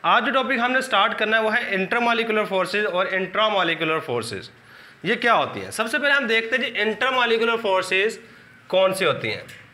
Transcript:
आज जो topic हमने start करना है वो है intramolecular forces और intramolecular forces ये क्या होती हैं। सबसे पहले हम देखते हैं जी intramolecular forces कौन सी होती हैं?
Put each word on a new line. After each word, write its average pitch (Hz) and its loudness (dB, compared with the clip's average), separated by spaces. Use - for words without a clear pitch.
आज 214 4
जो 277 0
topic 254 0
हमने 254 0
start 214 2
करना 220 0
है 226 4
वो 214 2
है 220 -2
intramolecular 226 0
forces 190 0
और 185 0
intramolecular 185 0
forces 117 -6
ये 208 0
क्या 240 2
होती 139 0
हैं। 95 -10
सबसे 233 -2
पहले 285 2
हम 277 0
देखते 226 0
हैं 247 0
जी 262 -4
intramolecular 233 0
forces 190 0
कौन 190 4
सी 190 -2
होती 131 0
हैं? 90 -8